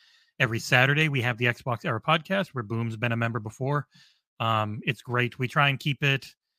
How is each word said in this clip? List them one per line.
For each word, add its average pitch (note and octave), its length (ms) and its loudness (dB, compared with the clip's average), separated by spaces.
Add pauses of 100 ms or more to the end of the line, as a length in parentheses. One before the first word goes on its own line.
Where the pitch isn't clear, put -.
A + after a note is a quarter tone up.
(380)
Every A#2 220 0
Saturday, C#3 480 4
we C#3 140 0
have A#2+ 140 -2
the A#2+ 100 0
Xbox A#2+ 380 -2
Era A2+ 160 -2
podcast, E3 500 -2
where B2+ 120 -6
Boom's A2+ 340 -4
been A#2 140 -2
a A2+ 60 0
member A#2 240 -2
before. C3 480 -4 (520)
Um, G#2+ 440 0
it's - 180 -4
great. B2 360 -2
We C3 80 -2
try C#3+ 220 2
and C3+ 100 0
keep - 240 -4
it, C3+ 240 0 (320)